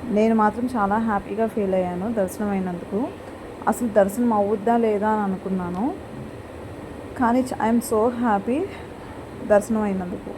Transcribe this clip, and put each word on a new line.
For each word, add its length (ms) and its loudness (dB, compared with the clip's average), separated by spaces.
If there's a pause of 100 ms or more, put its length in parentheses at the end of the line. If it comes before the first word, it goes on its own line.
నేను 260 4
మాత్రం 400 2
చాలా 200 2
హ్యాపీగా 520 0
ఫీల్ 260 0
అయ్యాను 400 0
దర్శనం 360 -2
అయినందుకు. 580 -2 (600)
అసలు 200 0
దర్శనం 460 4
అవుద్దా 440 2
లేదా 300 2
అని 140 2
అనుకున్నాను, 720 -2 (1300)
కానీ 220 4
చ-, 300 0
I 40 4
am 80 4
so 280 2
happy 520 0 (840)
దర్శనం 340 4
అయినందుకు. 560 -4